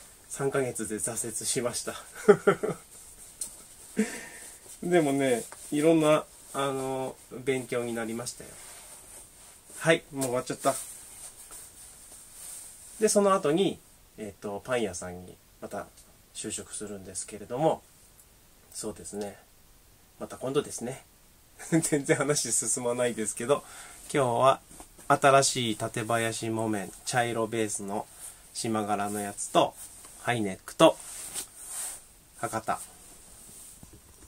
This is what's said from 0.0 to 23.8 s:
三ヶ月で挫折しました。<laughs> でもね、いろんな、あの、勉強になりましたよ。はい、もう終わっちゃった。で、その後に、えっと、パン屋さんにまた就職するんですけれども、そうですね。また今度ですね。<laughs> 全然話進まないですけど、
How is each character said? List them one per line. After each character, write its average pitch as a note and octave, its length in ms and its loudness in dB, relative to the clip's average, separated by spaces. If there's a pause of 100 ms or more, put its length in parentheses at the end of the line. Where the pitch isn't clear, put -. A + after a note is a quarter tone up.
三 C#3 220 -2
ヶ C#3 100 2
月 A#2 260 -2
で G#2+ 80 -4
挫 A2+ 320 -4
折 A2 80 -8 (100)
し - 160 0
ま A#2+ 120 0
し - 100 -6
た。 A2+ 120 -8 (320)
<laughs> - 560 6 (2000)
で F3 180 6
も C#3 120 4
ね、 C3 300 4 (280)
い D3 100 2
ろ D#3+ 120 8
ん D#3+ 80 6
な、 D3+ 240 6 (280)
あ C#3 180 0
の、 C3 440 -4 (280)
勉 B2+ 220 0
強 A#2+ 180 -2
に A#2 100 -4
な A2+ 120 -4
り A2+ 80 -6
ま A#2+ 120 -6
し - 80 -6
た - 100 -16
よ。 - 60 -16 (1300)
は D#3 140 6
い、 E3 180 2
も C#3 100 -6
う C3+ 40 0
終 A#2+ 100 -2
わ B2+ 60 0
っ - 40 -6
ち - 60 -4
ゃ - 40 -2
っ - 20 -8
た。 C3+ 160 2 (2250)
で、 G#3+ 100 4
そ G#3 120 4
の G3 120 6
後 F#3+ 180 2
に、 F3+ 280 2 (380)
え G#2 180 -12
っ - 40 -20
と、 G2+ 240 -8
パ B2+ 120 -2
ン A#2 80 2
屋 F#2 120 -2
さ F2+ 140 -10
ん F2+ 160 -12
に - 100 -18 (260)
ま - 60 -10
た - 200 -8 (460)
就 - 180 -10
職 - 220 -10
す - 120 -8
る G2+ 120 -10
ん F#2+ 60 -14
で F#2+ 100 -14
す - 140 -8
け G#2 120 -12
れ G2+ 60 -14
ど A#2+ 120 -6
も、 D#3 240 4 (920)
そ G#2+ 180 -6
う - 20 -6
で F2+ 120 -16
す G2+ 120 -10
ね。 G2+ 200 -8 (840)
ま A2+ 80 -10
た - 100 -14
今 C3 160 -4
度 C#3+ 80 2
で - 100 -4
す - 100 -10
ね。 B2 240 -8 (380)
<laughs> - 280 -18
全 D#3+ 340 4
然 D3+ 120 4
話 C#3+ 340 0
進 B2 320 0
ま A#2+ 120 0
な B2 100 2
い A#2 100 0
で G#2+ 100 -2
す - 100 -4
け A#2+ 100 -6
ど、 C3+ 180 2 (500)